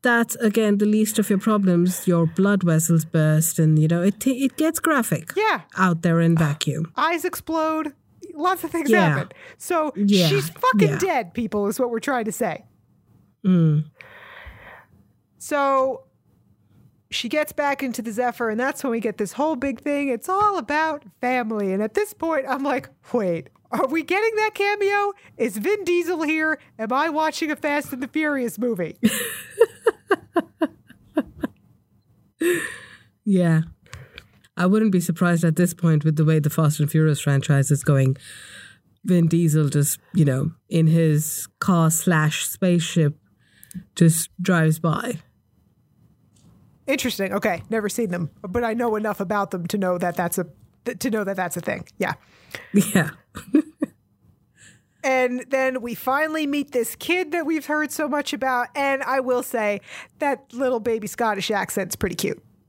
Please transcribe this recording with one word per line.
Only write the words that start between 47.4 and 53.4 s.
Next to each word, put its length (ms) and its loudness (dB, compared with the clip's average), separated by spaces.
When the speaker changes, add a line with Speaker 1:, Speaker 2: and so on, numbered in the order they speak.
Speaker 2:
Never 180 -2
seen 220 -2
them, 220 -4
but 220 -4
I 100 -2
know 220 -2
enough 240 -4
about 320 -2
them 160 -6
to 100 -2
know 220 0
that 180 -2
that's 200 -2
a, 100 -4
th-, 140 -8
to 100 -4
know 140 -2
that 140 -4
that's 180 -6
a 60 -6
thing. 240 -6
Yeah. 160 -4
Speaker 1:
Yeah. 380 2